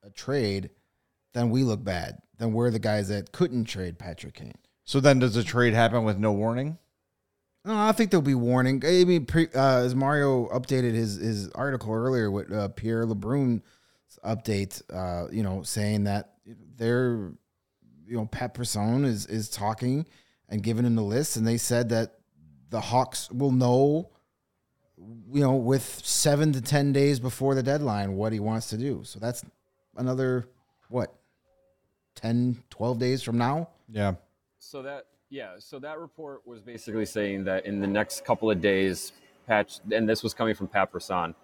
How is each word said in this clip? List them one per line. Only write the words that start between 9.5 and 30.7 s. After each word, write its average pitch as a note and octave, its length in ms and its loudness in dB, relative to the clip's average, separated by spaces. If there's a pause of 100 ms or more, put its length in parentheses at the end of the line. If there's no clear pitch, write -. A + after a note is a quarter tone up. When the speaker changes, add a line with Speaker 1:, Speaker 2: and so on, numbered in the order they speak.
Speaker 1:
uh, C3+ 260 6
as B2 140 0
Mario C3+ 540 2
updated B2 460 0
his, A2 220 0
his G2+ 340 -4
article B2+ 420 -4
earlier A#2 380 0
with, G2 200 -4
uh, G2+ 180 -2
Pierre A2+ 360 -2
LeBrun's A2+ 560 0 (640)
update, G#2+ 560 -4 (100)
uh, F2 400 -6
you A2 120 -4
know, F#2+ 200 -4
saying G#2 420 -2
that G2+ 300 -4 (420)
they're, A#2 560 0 (760)
you A#2 100 -8
know, G#2+ 100 -4
Pat - 280 -8
Persone A#2 500 0
is, A2 220 -2
is G#2+ 240 -6
talking B2 560 -2 (420)
and G#2 140 -4
giving A2+ 240 0
him A#2 80 4
the A2+ 80 2
list, A#2 340 -2
and A2 100 0
they A#2 120 2
said A#2+ 320 0
that A#2 240 -2 (560)
the A2+ 100 -4
Hawks B2 500 -2
will C3+ 200 0
know, C3 600 4 (1200)
you C#3+ 80 4
know, C3+ 140 6
with C3 280 2 (220)
seven D3+ 480 2
to C3 80 0
ten C#3+ 320 2
days C#3 260 4
before B2+ 360 0
the C3 80 0
deadline A2+ 520 0
what G#2+ 180 -2
he A2 80 -2
wants A2 300 -4
to A2+ 60 -6
do. A#2+ 280 -6
So - 140 -18
that's A#2 240 -6 (540)
another, B2+ 500 -2 (420)